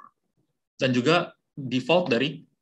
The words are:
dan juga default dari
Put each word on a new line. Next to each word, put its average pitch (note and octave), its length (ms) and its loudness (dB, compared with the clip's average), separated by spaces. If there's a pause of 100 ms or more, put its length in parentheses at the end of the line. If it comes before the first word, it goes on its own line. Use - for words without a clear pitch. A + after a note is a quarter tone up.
(800)
dan C3+ 160 2
juga D#3+ 400 2 (200)
default C3+ 520 0
dari D#3+ 400 -2 (140)